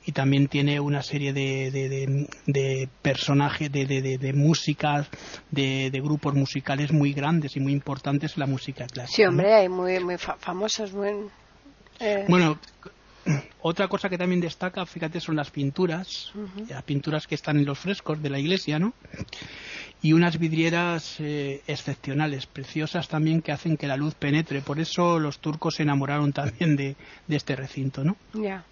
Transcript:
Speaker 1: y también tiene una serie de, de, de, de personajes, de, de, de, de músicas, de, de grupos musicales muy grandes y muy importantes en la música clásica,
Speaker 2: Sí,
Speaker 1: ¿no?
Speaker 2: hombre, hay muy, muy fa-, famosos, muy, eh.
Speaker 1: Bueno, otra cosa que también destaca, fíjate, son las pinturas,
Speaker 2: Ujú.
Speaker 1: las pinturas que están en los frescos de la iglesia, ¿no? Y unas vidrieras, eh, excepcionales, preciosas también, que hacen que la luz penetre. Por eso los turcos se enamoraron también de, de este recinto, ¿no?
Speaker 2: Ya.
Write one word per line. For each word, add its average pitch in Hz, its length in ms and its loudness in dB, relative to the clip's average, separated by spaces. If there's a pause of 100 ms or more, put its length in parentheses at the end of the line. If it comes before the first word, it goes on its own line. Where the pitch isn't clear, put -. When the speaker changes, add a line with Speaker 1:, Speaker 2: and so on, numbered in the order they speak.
Speaker 1:
y 156 60 -4
también 139 360 4
tiene 143 320 2
una 143 240 0
serie 139 300 -2
de, 135 380 -2
de, 135 180 -2
de, 135 380 -2 (200)
de 135 420 0 (120)
personajes, 143 680 2
de, 139 140 0
de, 135 160 0
de, 131 160 -2
de 135 160 -2
músicas, 147 760 2 (440)
de, 135 400 0
de 135 100 -4
grupos 147 340 0
musicales 139 560 0
muy 143 220 4
grandes 147 420 0
y 139 40 -2
muy 139 140 2
importantes 143 640 -2
en - 40 -4
la 131 80 2
música 131 400 -4
clásica, 127 280 -8
Speaker 2:
Sí, 220 80 8
Speaker 1:
¿no? 185 60 8
Speaker 2:
hombre, 196 240 6
hay 196 160 8
muy, 185 300 0
muy 180 180 -2
fa-, - 220 -6
famosos, 196 540 -4
muy, 202 160 -2 (880)
eh. 208 280 0
Speaker 1:
Bueno, 170 300 6 (1040)
otra 170 260 0
cosa 190 220 -2
que 180 80 -4
también 180 240 2
destaca, 180 440 -6
fíjate, 165 340 -6
son 160 160 -4
las 147 160 -2
pinturas, 165 840 -4
Speaker 2:
Ujú. 202 360 -10
Speaker 1:
las 131 140 -10
pinturas 151 440 -2
que 156 80 -4
están 151 220 0
en 143 80 6
los 139 120 -4
frescos 156 460 -4
de 143 60 -2
la 139 100 -2
iglesia, 151 400 0
¿no? 208 140 0 (1080)
Y 156 120 4
unas 170 260 4
vidrieras, 165 800 0
eh, 147 480 -4
excepcionales, 139 800 -4
preciosas 151 600 -6
también, 156 320 2
que 156 100 -4
hacen 151 240 -2
que 147 100 -6
la 135 120 -2
luz 147 180 -2
penetre. 147 460 0
Por 143 180 -4
eso 170 400 2
los 147 200 -2
turcos 156 360 -4
se 160 80 -2
enamoraron 143 480 2
también 147 460 2
de, 139 180 -2 (320)
de 151 80 0
este 143 220 -2
recinto, 135 480 -4
¿no? 190 100 2 (180)
Speaker 2:
Ya. 196 380 -4